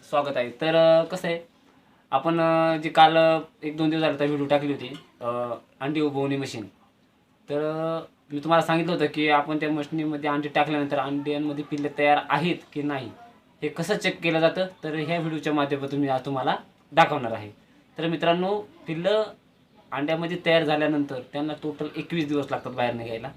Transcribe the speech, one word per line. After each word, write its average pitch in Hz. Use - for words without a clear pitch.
स्वागत 143
आहे. 123
तर, 160
अ, 165
कसं 180
आहे, 170
आपण, 165
अ, 165
जी 156
काल, 160
अ, 160
एक 151
दोन 160
दिवस 160
झाले 143
तर 143
व्हिडिओ 147
टाकली 143
होती, 127
अ, 120
अंडी 151
उबवणी 139
मशीन. 127
तर, 147
अ, 160
मी 147
तुम्हाला 160
सांगितलं 165
होतं 151
की 151
आपण 147
त्या 151
मशीनमध्ये 151
अंडी 147
टाकल्यानंतर 147
अंड्यांमध्ये 147
पिल्लं 147
तयार 147
आहेत 147
की 147
नाही 139
हे 151
कसं 165
चेक -
केलं 165
जातं, 165
तर 156
ह्या 160
व्हिडिओच्या 156
माध्यमातून 139
मी 143
आज 131
तुम्हाला 139
दाखवणार 143
आहे. 104
तर 160
मित्रांनो, 170
पिल्लं 185
अंड्यामध्ये 160
तयार 165
झाल्यानंतर 147
त्यांना 147
टोटल 151
एकवीस 160
दिवस 143
लागतात 127
बाहेर 123
निघायला. 117